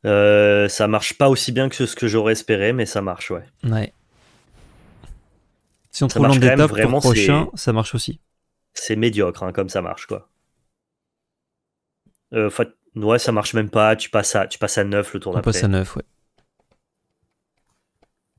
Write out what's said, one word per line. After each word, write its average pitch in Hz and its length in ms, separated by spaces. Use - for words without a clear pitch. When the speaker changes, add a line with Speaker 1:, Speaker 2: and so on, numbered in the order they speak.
Speaker 1:
Euh, 104 640
ça 107 180
marche 107 300
pas 139 120
aussi 127 220
bien 131 180
que - 60
ce, 131 100
ce - 100
que 120 120
j'aurais 110 260
espéré, 107 400
mais 120 120
ça 101 160
marche, 95 300
ouais. 90 120
Speaker 2:
Ouais. 110 300
Si - 120
on 131 60
Speaker 1:
Ça - 60
Speaker 2:
trouve 113 80
Speaker 1:
marche 135 120
Speaker 2:
land 127 60
Speaker 1:
quand 127 60
même 127 100
Speaker 2:
d'étape 151 100
pour 104 100
Speaker 1:
vraiment, 117 220
Speaker 2:
prochain, 120 560
Speaker 1:
c'est - 80
Speaker 2:
ça 123 100
marche 110 220
aussi. - 240
Speaker 1:
c'est - 240
médiocre, 104 460
hein, 90 100
comme 95 160
ça 95 120
marche, - 260
quoi. - 220
Euh, 107 160
fa-, 117 160
ouais, 110 220
ça 123 140
marche 107 220
même 107 160
pas. 107 260
Tu - 140
passes - 260
à, 98 120
tu - 120
passes - 180
à 101 60
neuf 101 300
le 98 80
tour 95 100
Speaker 2:
On 90 40
Speaker 1:
d'après. 104 180
Speaker 2:
passe - 100
à 104 60
neuf, 95 260
ouais. - 80